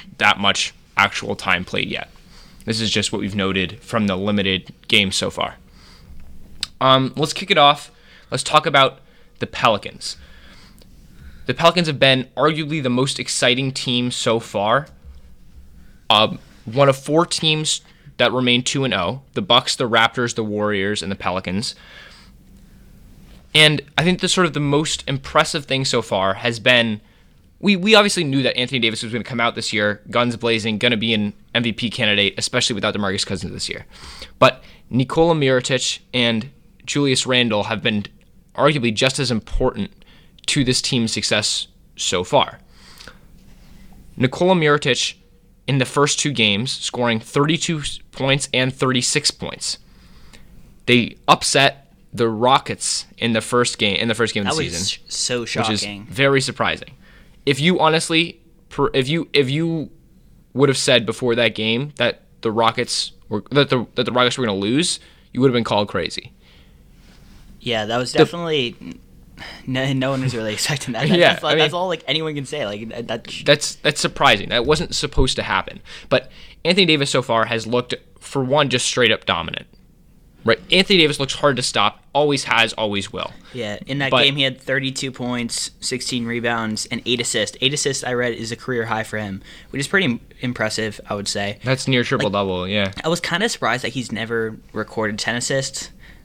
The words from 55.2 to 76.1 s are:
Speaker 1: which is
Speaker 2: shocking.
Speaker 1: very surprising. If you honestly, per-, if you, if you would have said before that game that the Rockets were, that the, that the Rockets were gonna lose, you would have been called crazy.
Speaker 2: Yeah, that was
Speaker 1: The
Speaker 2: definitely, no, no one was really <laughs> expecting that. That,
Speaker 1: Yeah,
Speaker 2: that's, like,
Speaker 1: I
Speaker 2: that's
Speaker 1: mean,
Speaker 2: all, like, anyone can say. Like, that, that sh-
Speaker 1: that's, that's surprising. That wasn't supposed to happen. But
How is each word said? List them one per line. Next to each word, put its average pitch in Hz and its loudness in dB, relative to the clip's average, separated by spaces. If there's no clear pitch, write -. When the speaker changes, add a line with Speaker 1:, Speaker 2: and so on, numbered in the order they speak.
Speaker 1:
which 113 -8
is 110 0
Speaker 2:
shocking. 101 -10
Speaker 1:
very 139 2
surprising. 113 -4
If 139 0
you 170 4
honestly, 160 0
per-, 139 0
if 131 0
you, 165 -2
if 135 4
you 160 -4
would 139 4
have 131 0
said 120 2
before 117 -2
that 113 2
game 117 -2
that 120 -2
the 117 -2
Rockets 113 0
were, 107 -6
that 139 2
the, 123 0
that 127 -2
the 101 -4
Rockets 123 2
were 127 -2
gonna 101 -2
lose, 127 0
you 123 0
would 139 6
have 123 2
been 117 0
called 104 0
crazy. - -6
Speaker 2:
Yeah, 110 -2
that 113 -2
was 123 -4
Speaker 1:
The 151 6
Speaker 2:
definitely, 156 0
no, 131 -2
no 131 0
one 131 -2
was 127 -2
really 110 -4
<laughs> - -6
expecting 127 -4
that. 117 -2
That, 175 4
Speaker 1:
Yeah, 156 6
Speaker 2:
that's, - -6
like, 151 2
Speaker 1:
I - 4
Speaker 2:
that's 156 2
Speaker 1:
mean, 175 -4
Speaker 2:
all, 185 -2
like, 170 -6
anyone 156 -2
can 139 -6
say. 147 -6
Like, 104 -6
that, 117 -10
that 113 -8
sh- - -12
Speaker 1:
that's, - 2
that's - -2
surprising. 120 2
That 113 0
wasn't 151 0
supposed 131 0
to 107 -2
happen. - -4
But - 0